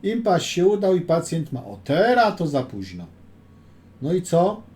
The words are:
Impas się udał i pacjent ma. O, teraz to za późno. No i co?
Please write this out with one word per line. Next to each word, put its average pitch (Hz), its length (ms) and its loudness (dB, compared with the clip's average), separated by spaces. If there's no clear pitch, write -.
Impas 208 400 0
się 175 240 0
udał 196 300 2
i 170 40 0
pacjent 165 520 -2
ma. 123 120 -10
O, 101 200 -16
teraz 214 540 2
to 175 80 -2
za 143 160 -2
późno. 90 440 -12
No 147 100 -2
i 180 100 0
co? 180 400 2